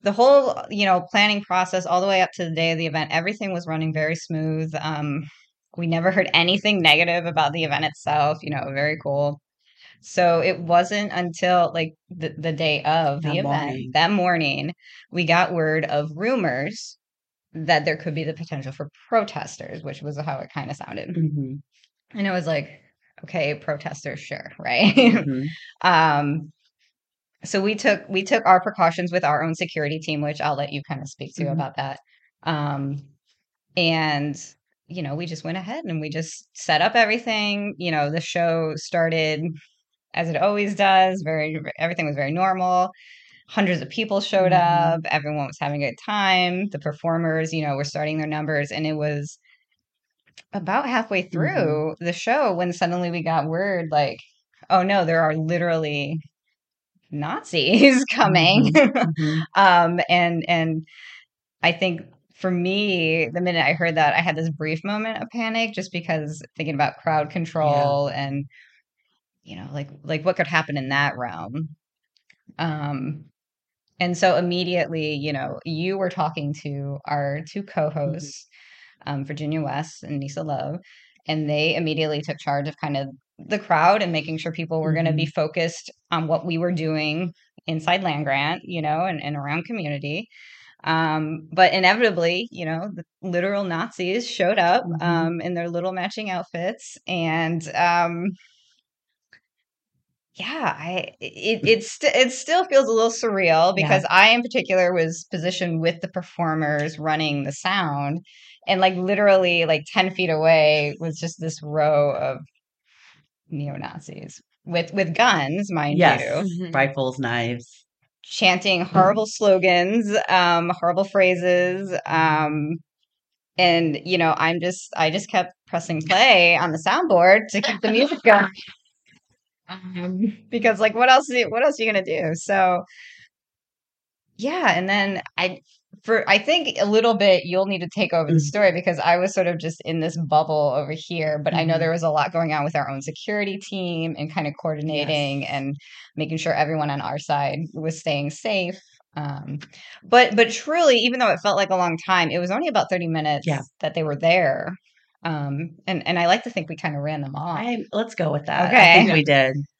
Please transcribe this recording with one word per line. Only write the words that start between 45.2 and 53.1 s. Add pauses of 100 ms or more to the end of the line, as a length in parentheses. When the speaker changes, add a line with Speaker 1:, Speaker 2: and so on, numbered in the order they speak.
Speaker 1:
was
having
a
good
time.
The
performers,
you
know,
were
starting
their
numbers.
And
it
was (1120)
about
halfway
Speaker 2:
Mm-hmm.
Speaker 1:
through
the
show
when
suddenly